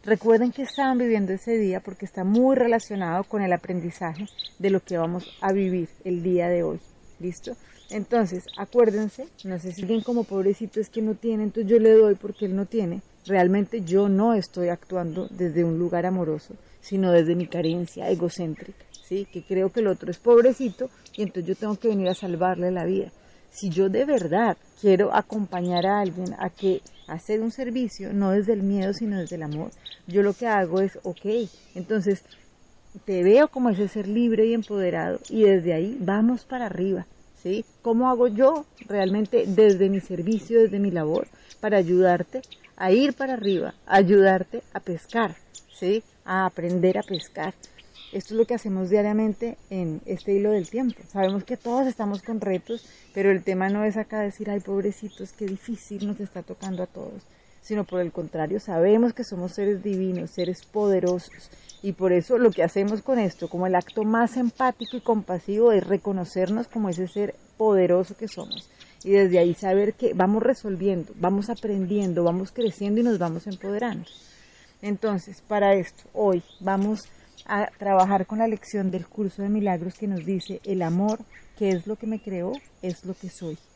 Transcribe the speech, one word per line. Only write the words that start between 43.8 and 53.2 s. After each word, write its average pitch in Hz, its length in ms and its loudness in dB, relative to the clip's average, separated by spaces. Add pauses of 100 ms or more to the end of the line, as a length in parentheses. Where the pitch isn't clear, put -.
ayudarte 190 760 4 (120)
a 190 60 -6
pescar, 190 560 -4 (380)
¿sí? 202 300 -2 (220)
A 190 200 0
aprender 180 520 0
a 208 60 -4
pescar? 180 500 -8 (580)
Esto 196 220 -8
es 220 60 -2
lo 226 60 6
que 233 100 -2
hacemos 190 340 -4
diariamente 214 640 0 (140)
en 170 380 -6
este 190 260 -4
hilo 202 160 2
del 202 180 0
tiempo. 247 320 -4 (140)
Sabemos 190 300 -2
que 247 140 -8
todos 247 280 -2
estamos 202 380 -4
con 220 180 -6
retos, 208 420 -4 (300)
pero 196 160 2